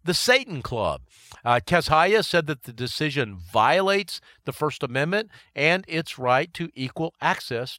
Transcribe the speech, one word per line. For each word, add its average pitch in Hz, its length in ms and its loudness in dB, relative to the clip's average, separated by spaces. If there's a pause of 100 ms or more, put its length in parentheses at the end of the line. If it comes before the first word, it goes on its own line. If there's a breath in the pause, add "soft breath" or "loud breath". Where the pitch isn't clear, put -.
the 180 80 0
Satan 240 480 2
Club. 92 400 -2 (420 loud breath)
Uh, 120 240 4
Kezhaya 175 560 4
said 165 260 0
that 147 160 -6
the 123 80 -14
decision 123 600 -4
violates 165 840 2 (240 soft breath)
the 135 80 -6
First - 300 -4
Amendment 156 480 -2 (260 soft breath)
and 170 320 0
its 160 300 -6
right 131 340 0
to 170 220 -8
equal 131 440 -6
access 131 600 -4